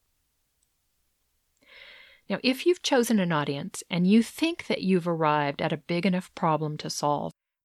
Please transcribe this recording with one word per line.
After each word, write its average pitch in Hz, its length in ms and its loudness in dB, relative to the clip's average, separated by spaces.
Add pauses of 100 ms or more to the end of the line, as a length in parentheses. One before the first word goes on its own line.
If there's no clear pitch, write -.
(2250)
Now, 196 140 -4
if 254 240 0
you've 349 160 2
chosen 240 380 2
an 175 100 0
audience 147 580 -4
and 175 160 0
you 214 180 6
think - 440 -4
that - 160 -4
you've 185 240 0
arrived 151 560 0
at 160 100 0
a 160 40 -4
big 170 300 -4
enough 185 280 -2
problem 156 440 0
to 151 120 -8
solve, 147 420 -2 (320)